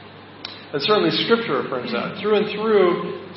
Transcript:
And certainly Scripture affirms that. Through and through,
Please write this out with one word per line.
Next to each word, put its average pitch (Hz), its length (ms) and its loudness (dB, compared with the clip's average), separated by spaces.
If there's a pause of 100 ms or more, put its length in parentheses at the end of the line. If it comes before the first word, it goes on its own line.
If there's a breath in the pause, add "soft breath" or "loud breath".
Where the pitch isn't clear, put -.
(720 loud breath)
And 143 100 -4
certainly 196 280 4 (140)
Scripture 180 420 2
affirms 123 240 -6
that. 117 300 -4
Through 208 160 2
and 202 180 2
through, 208 640 2 (180)